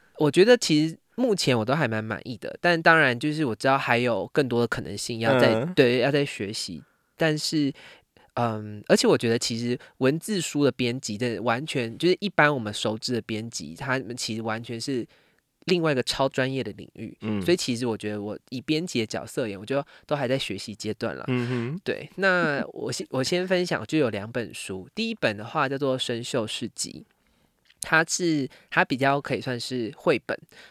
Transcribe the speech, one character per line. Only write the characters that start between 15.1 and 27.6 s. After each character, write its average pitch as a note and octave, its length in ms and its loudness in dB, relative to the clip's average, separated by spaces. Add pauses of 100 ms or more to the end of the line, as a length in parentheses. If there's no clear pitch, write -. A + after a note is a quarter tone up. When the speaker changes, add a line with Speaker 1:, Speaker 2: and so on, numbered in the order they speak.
Speaker 1:
另 F3 160 2
外 D#3+ 100 2
一 - 20 2
个 B2 80 0
超 - 260 0
专 C3 220 0
业 C3 140 -2
的 G#2 80 -10
领 - 220 -16
域。 - 260 -12
Speaker 2:
嗯。 G#2 220 -4
Speaker 1:
所 E3+ 100 2
以 F#3 40 4
其 B2+ 200 -2
实 B2 100 -4
我 A2+ 100 0
觉 G#2+ 140 -6
得 G#2 100 -6
我 G2+ 160 -8 (120)
以 B2+ 120 -8
编 D#3 240 -2
辑 D#3 160 -2
的 G#2+ 60 0
角 - 200 -6
色 - 160 -6
而 A2+ 60 -4
言， G2 120 -8
我 G#2+ 60 -14
就 C#3 180 0 (220)
都 D3 100 -2
还 C#3 100 -2
在 C3 120 2
学 G2+ 180 -4
习 G#2 180 -10
阶 G#2+ 200 -6
段 G#2+ 200 -4
啦。 B1+ 140 -10
Speaker 2:
嗯 B2 200 0
哼。 B2+ 360 -4
Speaker 1:
对， - 320 -6
那 F3 560 0
我 A#2+ 180 -8
先， - 200 -6
我 C3 120 -2
先 F3+ 240 0
分 F3+ 180 2
享， D#3+ 220 -4
就 D#3 120 0
有 C3+ 100 4
两 G#2 240 -6
本 A2+ 220 -4
书。 F#2+ 400 -10
第 A3+ 160 -4
一 A3+ 40 -6
本 A2 220 -2
的 G#2+ 80 -10
话 C3+ 240 -2
叫 C#3 80 -4
做 C3+ 220 0
《生 A#2+ 240 -4
锈 A#2+ 240 -2
市 A2 280 -6
集》， - 300 -10 (800)